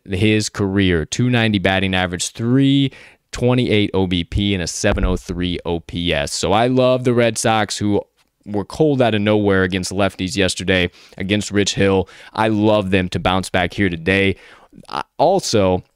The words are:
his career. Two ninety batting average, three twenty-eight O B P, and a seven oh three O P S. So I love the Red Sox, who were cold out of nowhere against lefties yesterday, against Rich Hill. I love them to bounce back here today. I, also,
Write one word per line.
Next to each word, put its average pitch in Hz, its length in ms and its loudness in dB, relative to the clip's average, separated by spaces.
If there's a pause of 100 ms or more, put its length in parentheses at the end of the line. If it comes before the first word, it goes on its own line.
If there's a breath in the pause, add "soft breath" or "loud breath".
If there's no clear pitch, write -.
his 104 460 0
career. 95 560 0
Two 123 240 -2
ninety 113 280 0
batting 95 360 0
average, 90 380 -4
three 135 600 2 (400 loud breath)
twenty-eight 123 640 0
O 95 120 2
B 87 180 -2
P, 101 280 0
and 92 100 -2
a 80 40 -6
seven 101 400 -2
oh 92 100 0
three 87 480 -6
O 85 160 -4
P 85 320 -4
S. 71 220 -2
So 87 180 -2
I 113 140 4
love 127 380 2
the 123 100 2
Red 117 240 2
Sox, 110 400 0
who 104 240 0 (440)
were 104 180 -6
cold 143 380 0
out 110 120 2
of 107 60 0
nowhere 101 420 2
against 92 300 -2
lefties 95 420 -2
yesterday, 92 560 0 (280 loud breath)
against 101 320 -2
Rich 98 240 0
Hill. 98 340 2 (240 loud breath)
I 110 160 0
love 107 420 2
them 92 200 0
to 92 80 -6
bounce 92 320 0
back 90 240 -2
here 101 160 0
today. 95 460 0 (520 loud breath)
I, 69 140 -8 (160)
also, 110 640 2 (120)